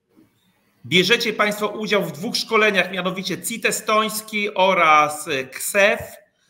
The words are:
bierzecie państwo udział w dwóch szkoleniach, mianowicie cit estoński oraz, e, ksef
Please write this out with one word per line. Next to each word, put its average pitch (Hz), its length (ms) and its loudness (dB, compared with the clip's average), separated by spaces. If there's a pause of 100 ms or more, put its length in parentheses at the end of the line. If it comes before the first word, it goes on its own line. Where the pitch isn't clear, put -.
(880)
bierzecie 190 460 4
państwo 208 360 -2
udział 202 360 -2
w 156 80 -8
dwóch 180 240 -8
szkoleniach, 208 560 0
mianowicie 185 500 -6
cit 226 220 -6
estoński 214 880 -2
oraz, 165 760 4
e, 135 160 -2
ksef 202 560 0 (500)